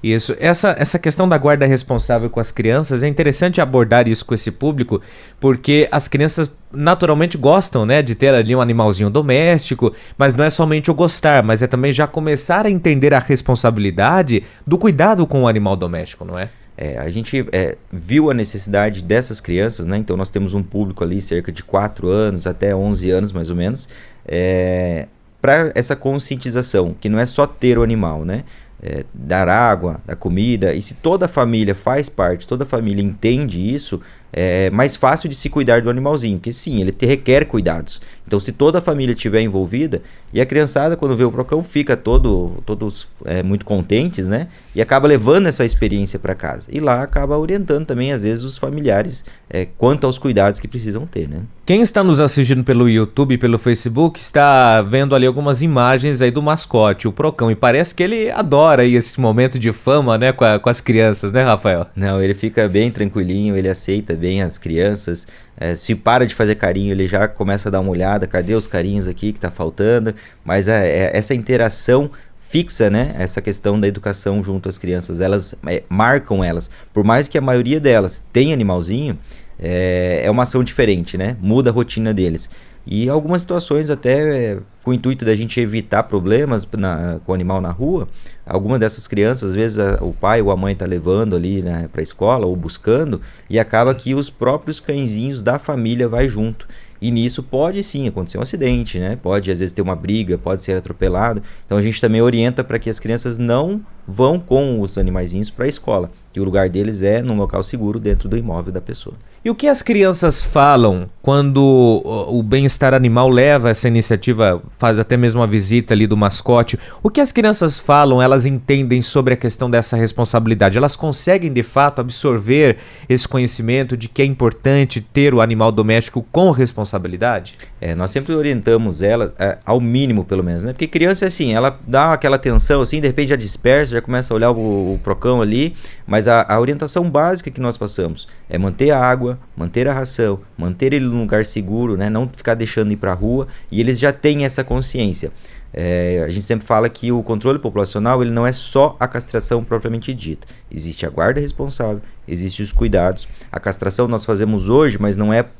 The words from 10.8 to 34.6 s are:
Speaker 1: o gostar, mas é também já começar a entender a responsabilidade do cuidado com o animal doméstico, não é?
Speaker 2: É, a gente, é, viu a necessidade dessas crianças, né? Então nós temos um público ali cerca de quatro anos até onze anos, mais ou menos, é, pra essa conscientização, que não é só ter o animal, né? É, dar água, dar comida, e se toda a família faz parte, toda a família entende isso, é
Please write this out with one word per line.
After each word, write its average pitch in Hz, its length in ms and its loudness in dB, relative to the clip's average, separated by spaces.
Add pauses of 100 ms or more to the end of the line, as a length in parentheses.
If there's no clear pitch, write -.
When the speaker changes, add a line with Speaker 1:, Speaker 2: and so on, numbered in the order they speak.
Speaker 1:
o 165 60 4
gostar, 156 480 4
mas 110 180 2
é 123 60 0
também 127 260 0
já 147 140 0
começar 156 580 -2
a 208 60 2
entender 147 420 4
a 135 60 6
responsabilidade 117 1200 2 (240)
do 151 100 2
cuidado 185 520 4
com 135 160 2
o 120 40 4
animal 101 280 2
doméstico, 87 500 -6
não 87 140 -10
é? 95 100 -8 (300)
Speaker 2:
É, 71 200 -8
a 76 100 -6
gente, 113 420 -4
é, 92 240 -2 (160)
viu 110 380 0
a 135 60 2
necessidade 101 680 -2
dessas 110 380 -2
crianças, 92 460 -2
né? 95 100 -2
Então 104 180 -4
nós 92 140 -6
temos 95 240 -4
um 101 80 -2
público 98 420 -4
ali 90 160 -2
cerca 87 320 -6
de 80 120 -14
quatro 101 440 -4
anos 95 380 0
até 95 300 -2
onze 95 340 -2
anos, 95 220 0
mais 85 180 -6
ou 87 60 -4
menos, 98 340 -4 (340)
é, 90 840 -2 (340)
pra 151 320 4
essa 131 220 -2
conscientização, 123 1040 -4
que 107 80 -2
não 107 80 0
é 120 80 2
só 143 220 0
ter 123 320 2
o - 20 4
animal, 95 420 -2
né? 98 200 -6 (360)
É, 73 320 -10
dar 87 380 -2
água, 92 560 2
dar 82 100 -10
comida, 95 600 0
e 101 80 -6
se - 100 -14
toda 180 320 0
a - 20 0
família 117 460 0
faz 131 360 -2
parte, 101 380 -2
toda 123 160 -4
a 139 40 -8
família 107 360 -2
entende 113 560 -2
isso, 107 400 -6 (320)
é 92 380 0